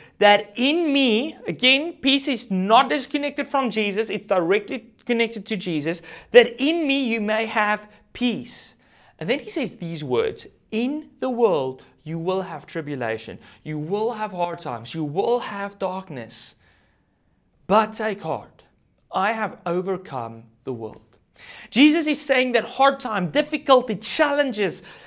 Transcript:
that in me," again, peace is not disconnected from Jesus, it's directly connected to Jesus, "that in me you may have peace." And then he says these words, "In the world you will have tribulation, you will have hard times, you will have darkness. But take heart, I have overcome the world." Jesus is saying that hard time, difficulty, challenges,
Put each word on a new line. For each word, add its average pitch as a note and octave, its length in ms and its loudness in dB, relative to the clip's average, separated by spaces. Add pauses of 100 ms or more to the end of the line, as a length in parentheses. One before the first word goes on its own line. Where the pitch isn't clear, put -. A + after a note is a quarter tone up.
(200)
that G#3 360 6
in D4 380 2
me," C4+ 420 2 (100)
again, C4+ 480 2
peace C4+ 360 0
is A#3+ 200 -4
not G#3 380 6
disconnected C#4+ 600 -4
from C4 220 0
Jesus, G#3 400 -2
it's - 180 -8
directly G3+ 680 0 (120)
connected A3+ 420 -2
to A3 100 -4
Jesus, E3 440 -4 (300)
"that A#3 260 8
in D#4 300 0
me C#4 160 0
you A3+ 160 -2
may A3 280 -2
have G#3+ 420 -2 (240)
peace." G3 640 -6 (440)
And D#3 100 -8
then C#4 100 0
he - 100 -16
says B3+ 260 -4
these E3 260 -10
words, A#2+ 460 -2 (240)
"In C4+ 380 -4 (100)
the C4 100 -2
world E3 520 0 (220)
you D#3+ 160 -8
will F#3 240 -2
have E3+ 220 -12
tribulation, A#2+ 720 -6 (260)
you D#3 160 -6
will G#3 340 -2
have G#3+ 180 -6
hard F3 280 -4
times, B2 340 -8
you E3 100 -4
will G3+ 360 0
have G3+ 380 -8
darkness. F#3 800 -10 (1120)
But G#3+ 240 4
take G#3+ 300 -6
heart, - 420 -8 (480)
I G3 220 0
have A3 320 -4
overcome E3+ 800 -4 (200)
the C3 100 -6
world." A2 280 -10 (680)
Jesus D4+ 380 4
is D4+ 140 -2
saying B3+ 320 2
that A3+ 100 4
hard C4+ 340 4
time, G3+ 320 -2
difficulty, B3+ 680 4
challenges, C4+ 880 0 (240)